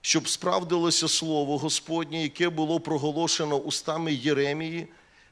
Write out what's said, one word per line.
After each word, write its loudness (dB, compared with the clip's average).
щоб 2
справдилося 2
слово 0
Господнє, -2
яке 0
було 0
проголошено 0
устами -2
Єремії, -2